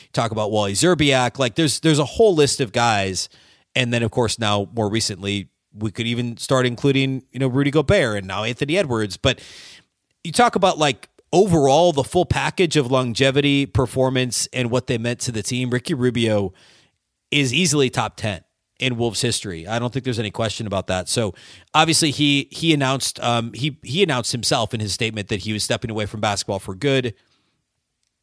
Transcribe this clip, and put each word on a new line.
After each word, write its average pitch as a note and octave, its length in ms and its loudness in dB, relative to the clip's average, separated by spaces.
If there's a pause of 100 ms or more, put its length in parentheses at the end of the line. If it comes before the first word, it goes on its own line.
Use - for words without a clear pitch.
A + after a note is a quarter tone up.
(140)
Talk A#2 180 -2
about G#2+ 200 -2
Wally G2+ 220 0
Szczerbiak. C#3 640 2
Like, B2 160 0
there's, D#3+ 240 0
there's D#3 200 4
a D3 60 0
whole G#3+ 300 4
list C#3+ 260 2
of G#2+ 100 -4
guys. G2+ 580 0 (460)
And B2 160 0
then, A#2 120 2
of A2 80 0
course, A#2 260 0
now G#2 380 0
more G#2+ 140 0
recently, G2+ 600 -4 (240)
we G#2 180 -6
could A2+ 140 -6
even A#2+ 320 -4
start B2+ 300 0
including, C3+ 640 0
you B2 80 -8
know, C3+ 80 0
Rudy C#3 240 0
Gobert C#3+ 460 2
and F#2+ 100 -8
now G2 160 -4
Anthony C#3 340 -4
Edwards. A2+ 400 -2
But C3 220 0 (840)
you E3 80 -8
talk A#3+ 240 2
about, F3+ 220 2
like, D3 320 0 (220)
overall, E3 640 6
the C#3 100 2
full F3 220 0
package D3+ 520 0
of B2 140 2
longevity, C3+ 720 2
performance, C3 880 0
and B2 160 -2
what B2 180 0
they B2 100 0
meant A#2 240 -4
to C3 100 -4
the A2 120 -4
team. B2 260 -2
Ricky B2 240 -2
Rubio A2+ 600 0 (800)
is C#3 220 2
easily D3 360 2
top A2 260 -4
ten G2+ 280 -6 (360)
in B2+ 160 -2
Wolves A#2 260 -2
history. F#2 460 -4
I A#2 120 -4
don't A#2+ 120 -4
think B2+ 140 -8
there's A#2+ 140 -4
any G#2+ 120 -4
question A2 360 -4
about - 200 -4
that. F#2 220 -4
So G#2+ 240 -2 (400)
obviously D#3+ 380 4
he, C#3+ 400 2
he E3 220 2
announced, C3+ 480 0
um, A#2 320 0
he, C#3 300 -6
he D#3+ 200 -2
announced B2+ 280 0
himself A#2+ 420 -2
in A2+ 60 -4
his G#2 140 -4
statement A2 360 -4
that G2+ 120 -2
he G#2+ 100 -6
was G#2 120 -2
stepping A#2+ 260 -2
away G#2+ 160 -4
from G#2 160 -8
basketball G2+ 380 -2
for F#2+ 160 -10
good. B2+ 380 0 (1080)